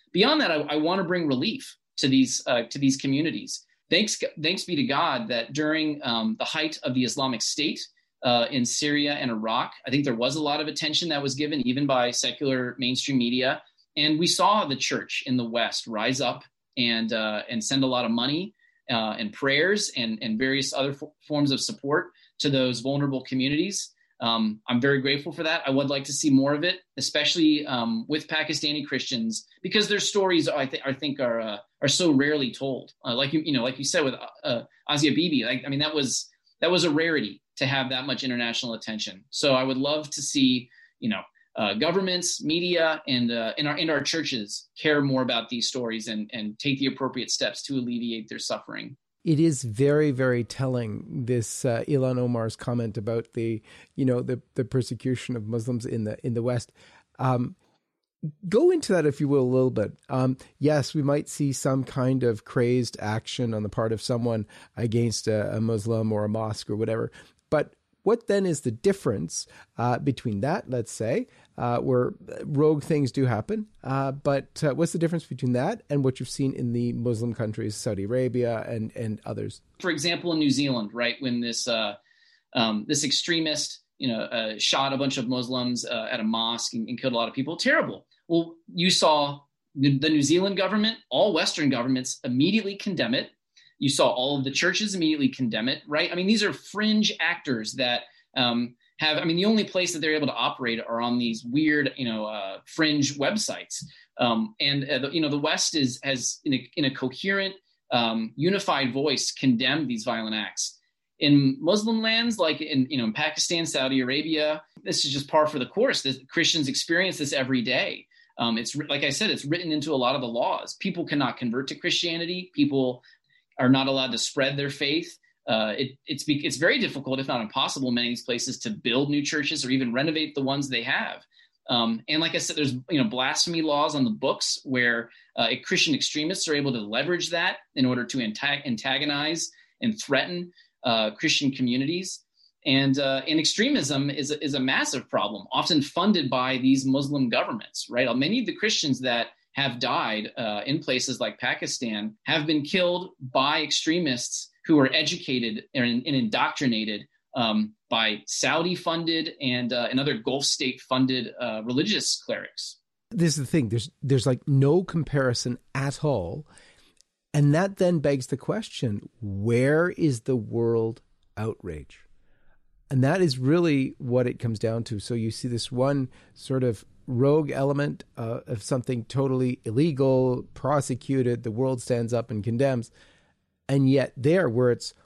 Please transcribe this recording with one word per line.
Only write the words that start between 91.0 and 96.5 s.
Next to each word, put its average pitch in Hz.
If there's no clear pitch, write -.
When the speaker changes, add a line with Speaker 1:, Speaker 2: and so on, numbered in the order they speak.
Speaker 1:
all 175
Western 160
governments 127
immediately 190
condemn 143
it. -
You 139
saw 139
all 135
of 135
the 135
churches 185
immediately 156
condemn 117
it, 143
right? 151
I 170
mean, 185
these 208
are 175